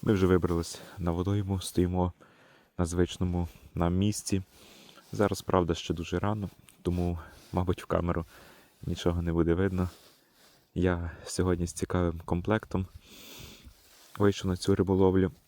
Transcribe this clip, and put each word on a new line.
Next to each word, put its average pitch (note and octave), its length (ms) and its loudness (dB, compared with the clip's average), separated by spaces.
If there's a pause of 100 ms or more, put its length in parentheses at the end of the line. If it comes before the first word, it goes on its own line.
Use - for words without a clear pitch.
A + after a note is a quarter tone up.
Ми A#2 100 2
вже F#2 140 4
вибрались E2+ 540 2 (180)
на F2 120 -2
водойму, F#2+ 500 -2
стоїмо F2+ 520 0 (640)
на F2 80 2
звичному F2 640 0 (260)
нам F2 220 2
місці. G2+ 460 0 (680)
Зараз, G#2 300 0
правда, E2+ 320 2
ще - 200 -6
дуже E2+ 240 -6
рано, G2+ 320 -4 (320)
тому, F2 360 -2 (340)
мабуть, F2+ 300 0
в - 40 -16
камеру E2+ 380 -2 (580)
нічого F2 400 -2
не E2+ 100 -2
буде E2 220 4
видно. F2+ 360 0 (840)
Я F2 360 0 (140)
сьогодні F2+ 420 0
з - 60 -8
цікавим E2+ 520 -2
комплектом F#2 640 -2 (1300)
вийшов G2+ 320 2
на F2+ 60 2
цю - 180 2
риболовлю. F#2 580 4 (160)